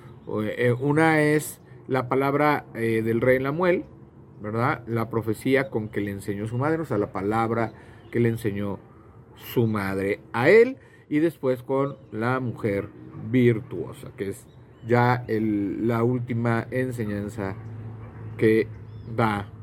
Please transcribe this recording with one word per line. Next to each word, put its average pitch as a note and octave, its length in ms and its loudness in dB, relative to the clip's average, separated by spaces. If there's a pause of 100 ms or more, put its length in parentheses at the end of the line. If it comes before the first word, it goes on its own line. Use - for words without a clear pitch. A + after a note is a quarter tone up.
(280)
O, G#2+ 160 -2
eh, A#2+ 360 0
una D3+ 420 4
es D3+ 380 0 (280)
la C3 200 -2
palabra, C#3 580 2 (100)
eh, A2+ 280 0
del A2+ 160 2
rey B2+ 200 4
Lemuel, F3 440 0 (580)
¿verdad? A#2 460 -2
La A2+ 220 -2
profecía A#2+ 600 0
con G#2+ 200 -4
que G#2 120 -4
le G2+ 100 -4
enseñó G2+ 360 -6
su A#2 100 -6
madre, D3+ 260 0
o - 20 -10
sea, A2+ 140 -2
la G2+ 120 -2
palabra A2 600 -2 (380)
que A#2+ 80 -2
le A#2 100 4
enseñó G2+ 500 -4 (560)
su - 300 -2
madre G2 560 -2 (120)
a B2 160 2
él, A#3 280 8 (320)
y D3 100 0
después C3 440 0
con C3+ 340 -2 (140)
la A#2+ 280 0
mujer G2+ 480 -2 (420)
virtuosa, A#2 840 0
que G2 140 -6
es - 180 -10 (400)
ya A#2+ 400 4
el, G#2+ 600 0
la A#2 160 0
última A#2+ 680 0
enseñanza G#2 840 -4 (840)
que A2 300 4 (480)
da G#2 340 0 (120)